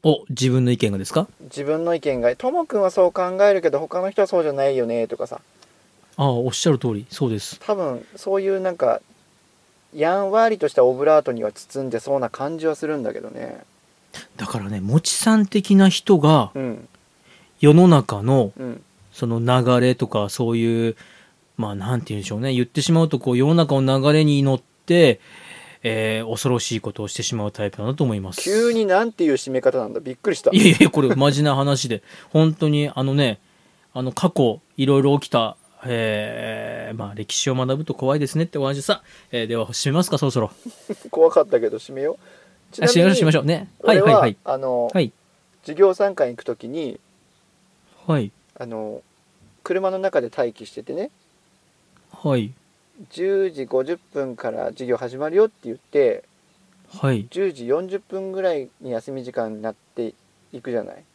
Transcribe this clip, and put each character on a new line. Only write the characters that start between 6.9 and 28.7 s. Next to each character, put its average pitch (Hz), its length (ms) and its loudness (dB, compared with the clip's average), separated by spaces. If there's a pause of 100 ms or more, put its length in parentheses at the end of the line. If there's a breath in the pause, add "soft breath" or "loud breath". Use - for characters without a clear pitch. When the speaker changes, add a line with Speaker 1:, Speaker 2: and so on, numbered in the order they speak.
Speaker 1:
り、 104 160 -8
そ - 180 -4
う - 20 -2
で 107 100 -4
す。 - 200 -14
Speaker 2:
多 214 160 -4
分、 135 300 -6 (100)
そ 196 200 -4
う 196 60 -2
い 196 80 -4
う 196 100 -2
な 185 120 -4
ん 170 60 -12
か、 117 240 0 (920)
や 160 220 0
ん 196 140 -2
わ 226 160 4
り 220 100 -2
と 156 100 -2
し - 60 -4
た 131 100 4
オ 127 100 4
ブ 131 120 -4
ラ 156 140 6
ー - 20 4
ト 139 100 -6
に 117 120 -6
は 107 80 -4
包 - 340 -10
ん 127 40 -6
で 117 100 -4
そ 139 160 -2
う 135 40 0
な 120 100 -2
感 156 300 -8
じ 156 80 -2
は 156 80 0
す 160 100 -8
る 151 120 -4
ん 131 60 -6
だ 110 100 -4
け - 80 -10
ど - 80 -14
ね。 - 340 -14 (720 loud breath)
Speaker 1:
だ 101 80 -10
か 117 140 -6
ら 98 100 -8
ね、 101 120 -6
も 113 180 2
ち - 120 -2
さ - 240 2
ん 214 120 4
的 196 280 2
な 196 140 8
人 - 280 4
が、 147 380 4
Speaker 2:
う 139 40 -6
ん。 127 280 -8 (720 soft breath)
Speaker 1:
世 147 140 8
の 175 140 10
中 127 340 4
の、 117 360 2
Speaker 2:
う 131 60 -12
ん。 123 200 -12 (300)
Speaker 1:
そ - 140 -6
の 117 120 -2
流 123 460 4
れ 127 100 4
と 123 120 -4
か、 104 220 -2
そ 117 220 -2
う 117 60 0
い 117 320 0
う、 113 60 -6 (640 soft breath)
ま 107 140 -4
あ、 101 40 -10
な 101 200 -4
ん - 40 -2
て - 100 -10
言 107 80 -6
う - 20 -6
ん 98 40 -10
で 95 40 -10
し - 40 -10
ょ 107 60 -6
う - 20 -6
ね。 131 140 -4
言 123 100 0
っ - 20 0
て 143 160 -6
し 170 100 -2
ま 165 100 4
う 160 80 2
と、 135 100 -2
こ 131 120 -2
う、 123 60 2
世 131 100 4
の 160 80 4
中 143 260 2
の 135 180 2
流 143 140 2
れ 156 120 4
に 143 180 2
乗 135 120 2
っ 123 60 -8 (240)
て、 165 340 6 (640 loud breath)
え 110 400 -2
ー、 113 60 -10
恐 117 200 -2
ろ 123 100 2
し - 160 -4
い 110 60 -4
こ 107 100 -8
と 107 120 -10
を 104 40 -8
し - 60 -12
て 117 100 -6
し - 120 -6
ま 107 100 -4
う 104 60 -4
タ 104 140 -6
イ 98 60 -4
プ - 60 -16
だ 104 80 -8
な 127 100 -2
と 151 80 0
思 123 100 0
い 104 60 -4
ま 95 140 -10
す。 - 80 -8
Speaker 2:
急 226 320 0